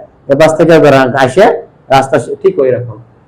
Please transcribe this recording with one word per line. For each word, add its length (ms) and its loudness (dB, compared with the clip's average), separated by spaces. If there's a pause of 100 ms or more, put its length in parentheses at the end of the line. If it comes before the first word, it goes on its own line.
(280)
এ 80 0
পাশ 220 2
থেকে 220 2
গড়ানি 460 2
আসে, 200 0 (440)
রাস্তা 300 0
সে-, 160 -10
ঠিক 240 -4
ওই 120 0
রকম। 260 -8 (300)